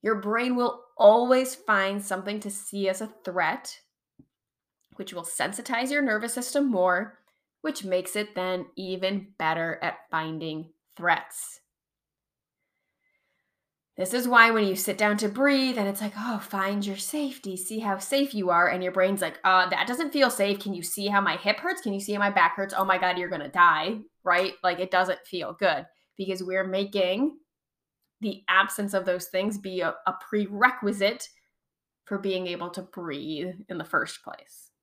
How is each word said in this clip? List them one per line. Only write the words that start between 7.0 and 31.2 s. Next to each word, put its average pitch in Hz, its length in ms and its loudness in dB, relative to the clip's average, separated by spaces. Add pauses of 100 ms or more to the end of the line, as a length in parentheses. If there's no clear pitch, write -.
which 311 220 -6
makes 185 320 -2
it 208 200 -4
then 185 300 -2 (100)
even 190 520 -4 (100)
better 165 440 -2
at - 280 -6
finding 160 600 -6 (260)
threats. - 680 -2 (2500)
This 185 140 -4
is 247 160 0
why 233 220 10
when 214 140 4
you 190 120 0
sit 196 200 -2
down 208 200 2
to 214 100 0
breathe 262 500 2
and 202 80 0
it's 196 140 -4
like, 214 180 -6
"Oh, 220 220 -4
find 202 460 -4
your 196 100 -4
safety, 254 640 -6
see 220 220 -8
how 196 180 -2
safe 277 360 0
you 190 160 0
are," 175 200 4
and 185 120 -2
your 180 120 -4
brain's 190 280 2
like, 160 220 -6
"Uh, 185 260 4
that 185 180 0
doesn't 277 260 -4
feel 269 160 4
safe. 202 280 0
Can 202 160 -6
you 170 80 -8
see 196 260 -6
how 202 120 4
my 175 160 0
hip 208 220 0
hurts? 370 240 -4
Can 208 100 -4
you 196 80 -4
see 202 140 -6
how 202 60 -2
my 202 100 2
back 175 260 4
hurts? 196 220 -4
Oh 190 80 2
my 185 120 4
God, 180 200 0
you're 175 100 -4
gonna 151 220 -6
die," 175 500 4 (240)
right? 180 300 2 (100)
Like, 180 160 2
it 185 100 -2
doesn't 185 380 2
feel 175 240 -6
good 165 340 0 (300)
because 185 260 -6
we're 185 240 -2
making 196 720 0 (840)
the 202 260 -4
absence 196 460 2
of 190 120 0
those 180 200 -2
things 202 320 -2
be 185 240 -6
a, 165 140 -2 (120)
a 185 60 0 (160)
prerequisite 208 1000 0 (800)